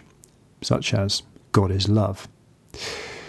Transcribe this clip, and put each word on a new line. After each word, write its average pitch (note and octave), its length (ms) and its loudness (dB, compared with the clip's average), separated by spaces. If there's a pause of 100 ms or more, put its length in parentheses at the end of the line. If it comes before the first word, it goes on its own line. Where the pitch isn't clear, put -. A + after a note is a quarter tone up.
(600)
such - 320 0
as G2+ 300 0 (280)
God G2 180 4
is F#2+ 200 0
love. G2+ 400 2 (1000)